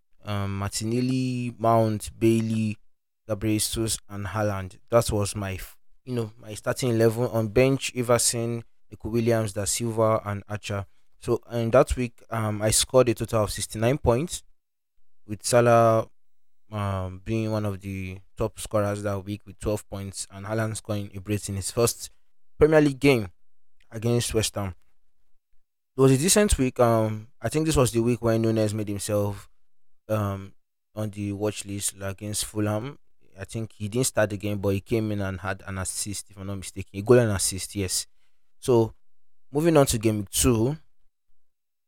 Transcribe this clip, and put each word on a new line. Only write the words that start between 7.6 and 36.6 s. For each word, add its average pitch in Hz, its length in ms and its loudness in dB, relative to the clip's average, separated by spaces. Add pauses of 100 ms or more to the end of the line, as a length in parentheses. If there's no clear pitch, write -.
Iverson, 117 680 0 (260)
Nico 110 200 -12
Williams, 113 440 0
Da 104 120 -4
Silva, 110 600 0
and 101 240 -6
Archer. 101 380 -6 (320)
So 120 200 -2 (120)
in 117 180 -2
that 127 260 6
week, 123 360 -6
um, 107 320 -2
I 110 80 4
scored 127 380 4
a 113 40 2
total 110 300 0
of 98 80 -2
sixty-nine 117 480 -2
points, 127 420 0 (840)
with 107 180 -10
Salah, 117 600 4 (640)
um, 95 520 -6
being 110 280 -2
one 107 160 -2
of 98 120 -6
the 95 380 -8 (180)
top - 240 -6
scorers 104 440 -2
that 98 200 -4
week 101 220 -8
with 95 140 -20
twelve - 280 -4
points, 98 440 -10
and 98 160 -14
Haaland 110 280 -2
scoring 101 380 -6
a 98 60 -12
brace 101 300 -4
in 98 60 -4
his 95 140 -4
first - 400 -2 (480)
Premier 151 240 6
League 139 180 2
game 123 280 4 (640)
against 117 420 0
West 110 220 -2
Ham. 98 180 -4 (1200)
It 131 60 2
was 135 120 8
a 131 40 6
decent 202 400 4
week. 127 220 0
Um, 110 480 2 (120)
I 113 100 -4
think 160 180 0
this 151 80 0
was 127 160 4
the 117 80 0
week 117 240 0
when 113 180 2
Nunez 110 320 2
made 107 140 -6
himself, 101 640 -4 (560)
um, 101 460 -4 (400)
on 107 160 -6
the 101 220 -6
watch 101 340 -4
list, 98 320 -6
like, 98 140 -8
against 104 340 -6
Fulham. 107 540 -4 (400)
I 98 40 -10
think 113 280 -8
he 107 160 -8
didn't 120 180 0
start 107 240 2
the 104 80 -6
game, 104 220 -4
but 101 100 0
he 98 100 2
came 110 320 -2
in 104 80 -4
and 95 220 -6
had 98 240 -6
an 95 140 -8
assist, - 500 -8
if 95 80 -20
I'm 95 80 -12
not 98 120 -6
mistaken. - 360 -12